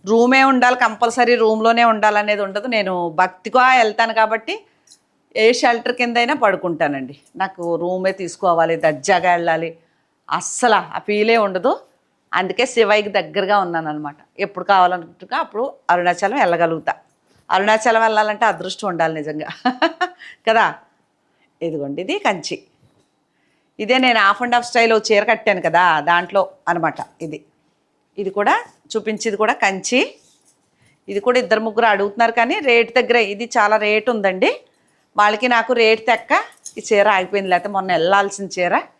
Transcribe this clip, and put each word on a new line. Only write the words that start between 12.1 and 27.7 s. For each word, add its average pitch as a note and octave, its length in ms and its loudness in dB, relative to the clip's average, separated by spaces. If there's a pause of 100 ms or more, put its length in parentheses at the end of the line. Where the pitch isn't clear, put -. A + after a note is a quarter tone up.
అందుకే F#3 320 -2
శివయ్యకి G#3 440 0
దగ్గరగా F#3+ 560 -2
ఉన్నాను E3 240 -6
అనమాట. D3+ 260 -10 (240)
ఎప్పుడు F#3 260 -8
కావాలనుకుంటున్నా F3+ 760 0
అప్పుడు A#3 240 -6 (260)
అరుణాచలం F3+ 540 0
వెళ్ళగలుగుతా. E3 500 0 (580)
అరుణాచలం A3 500 2
వెళ్ళాలంటే G#3+ 440 0
అదృష్టం F#3 460 -4
ఉండాలి E3 280 -2
నిజంగా. D3+ 300 -8 (160)
<laughs> E4 500 -2 (320)
కదా, A3 180 4 (960)
ఇదిగోండి, D3+ 400 -6
ఇది A#3 140 -4 (100)
కంచి. F3 320 -4 (1200)
ఇదే A3 260 0
నేను A#3 200 2
half G3+ 180 2
and A#3+ 120 -2
half A#3+ 140 0
స్టైల్ A#3 240 2
ఓ A3 60 2 (120)
చీర G#3 120 4
కట్టాను G#3+ 380 0
కదా, E3+ 220 2 (260)
దాంట్లో F3+ 320 0 (260)
అనమాట E3 320 -2 (220)
ఇది. D#3 180 -12 (800)